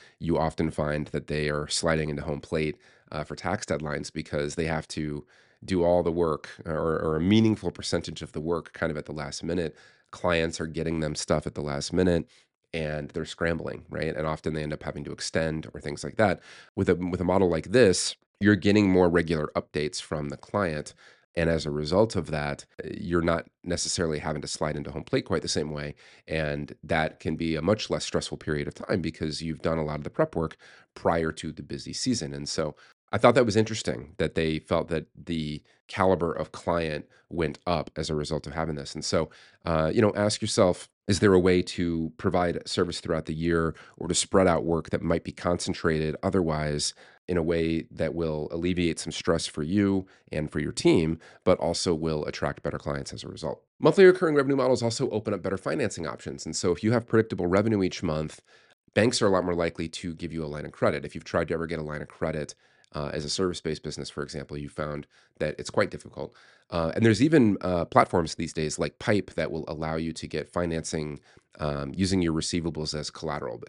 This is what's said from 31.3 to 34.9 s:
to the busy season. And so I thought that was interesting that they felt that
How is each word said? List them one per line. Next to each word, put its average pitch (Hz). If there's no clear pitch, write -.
to 80
the 76
busy 71
season. 80
And 71
so 76
I 104
thought 120
that 127
was 101
interesting 92
that 78
they 80
felt 78
that 78